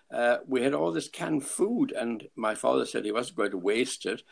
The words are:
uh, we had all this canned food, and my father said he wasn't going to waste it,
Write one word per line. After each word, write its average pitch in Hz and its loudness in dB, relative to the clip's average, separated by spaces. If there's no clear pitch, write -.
uh, 120 4
we 131 2
had 135 2
all 160 2
this 165 -4
canned 160 -2
food, 202 0
and 117 -4
my 110 0
father 123 2
said 110 -4
he 107 -4
wasn't 117 -4
going 101 2
to 98 -6
waste 104 0
it, - -4